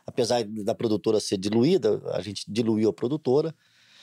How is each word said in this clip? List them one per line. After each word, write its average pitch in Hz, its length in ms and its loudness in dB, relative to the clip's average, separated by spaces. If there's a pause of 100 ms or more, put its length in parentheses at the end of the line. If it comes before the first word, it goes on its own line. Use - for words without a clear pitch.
apesar 120 380 0
da 107 300 -6
produtora 107 460 0
ser - 160 -2
diluída, 113 640 2 (120)
a - 100 -4
gente 101 260 -10
diluiu 110 400 2
a 98 40 4
produtora. 147 600 0 (480)